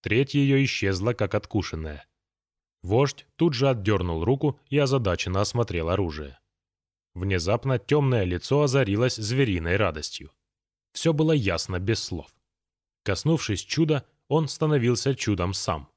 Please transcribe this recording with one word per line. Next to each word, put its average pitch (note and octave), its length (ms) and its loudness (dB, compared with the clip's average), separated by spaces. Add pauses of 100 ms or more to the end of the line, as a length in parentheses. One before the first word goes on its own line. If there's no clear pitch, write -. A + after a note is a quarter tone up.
Треть B2+ 340 0
ее C#3 280 4
исчезла, G2 480 0
как G#2+ 240 -2
откушенная. D#2+ 680 -6 (760)
Вождь A#2+ 440 0 (100)
тут D#3+ 200 2
же C3+ 120 2
отдернул F#2 560 0
руку C3+ 340 0 (120)
и C#3 80 0
озадаченно G#2 640 0
осмотрел F2 480 -2
оружие. D2+ 500 -4 (760)
Внезапно G2 640 0
темное B2+ 460 2
лицо F2+ 380 0
озарилось B2 560 2
звериной G#2 580 0
радостью. E2+ 560 -4 (600)
Все - 180 2
было D#3 220 4
ясно F#2+ 440 0
без G2+ 240 0
слов. - 320 -10 (680)
Коснувшись G#2 640 -2
чуда, D3+ 400 0 (240)
он D3+ 180 0
становился C3+ 640 0
чудом F#2+ 400 -2
сам. D#2 440 -4